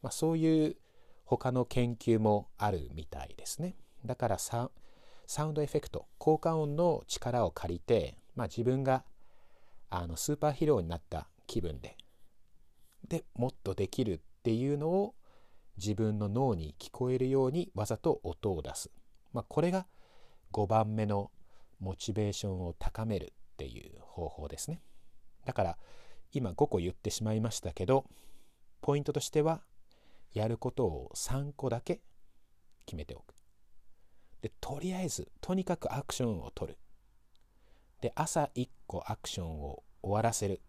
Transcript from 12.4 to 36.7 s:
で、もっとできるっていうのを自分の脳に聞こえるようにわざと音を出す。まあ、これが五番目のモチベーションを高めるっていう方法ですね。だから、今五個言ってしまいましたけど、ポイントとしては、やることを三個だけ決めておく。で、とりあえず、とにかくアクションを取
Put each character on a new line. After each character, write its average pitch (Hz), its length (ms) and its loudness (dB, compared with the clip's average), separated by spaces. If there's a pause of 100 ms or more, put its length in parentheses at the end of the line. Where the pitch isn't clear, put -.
で、 165 160 0 (100)
も 120 140 0
っ - 20 0 (140)
と 98 100 0
で 98 140 2
き - 160 0
る 101 100 2
っ - 60 -6 (240)
て 113 100 4
い 131 180 2
う 143 60 2
の 156 120 0
を 202 260 2 (640)
自 98 180 2
分 107 240 4
の 104 80 2
脳 120 260 4
に 78 240 -4
聞 - 140 -14
こ 127 180 0
え 127 80 4
る 127 100 4
よ 135 180 6
う 131 40 4
に 170 240 -2
わ 104 120 0
ざ 113 100 0
と - 260 2
音 95 300 -2
を 78 100 -2
出 - 140 -6
す。 - 140 -10 (420)
ま 120 80 -2
あ、 113 80 -6
こ - 140 2
れ 175 100 4
が 190 160 0 (640)
五 104 160 2
番 110 260 4
目 107 120 2
の 101 260 0 (480)
モ 95 160 -4
チ - 160 -4
ベ 104 160 2
ー 101 40 0
シ - 140 -4
ョ 98 40 0
ン 90 180 -2
を 85 100 -6
高 - 260 0
め 107 140 0
る 87 140 -6 (220)
っ - 20 -18
て 69 100 -8
い 57 220 -12
う - 120 -16
方 - 280 -6
法 76 200 -8
で - 100 -8
す - 120 -6
ね。 170 120 -6 (640)
だ 131 100 -4
か - 80 2
ら、 - 160 0 (540)
今 117 200 -2
五 147 140 6
個 104 120 2
言 87 120 2
っ - 20 -8
て - 180 -4
し - 140 -4
ま 107 80 2
い 110 80 2
ま 113 100 0
し - 100 -6
た 80 120 -6
け 92 140 -2
ど、 131 180 6 (760)
ポ 143 140 4
イ 147 40 2
ン 139 40 -6
ト 143 80 -2
と 139 80 2
し - 100 -4
て 151 100 4
は、 160 220 2 (680)
や 107 140 2
る 117 120 0
こ 127 120 -2
と 127 140 0
を 73 300 -2
三 139 400 -2
個 131 160 -4
だ 117 100 -2
け - 220 -4 (840)
決 - 120 -8
め 76 100 -6
て 62 80 -12
お - 60 -16
く。 - 140 -20 (1080)
で、 110 180 -8
と 135 180 -6
り 180 160 -2
あ 185 60 -2
え 180 80 -2
ず、 - 320 -6
と 180 140 -2
に 190 100 2
か 175 140 0
く - 160 -2
ア 139 80 -2
ク - 120 -6
シ - 80 0
ョ 120 60 2
ン 92 140 -2
を - 120 -8
取 80 180 -6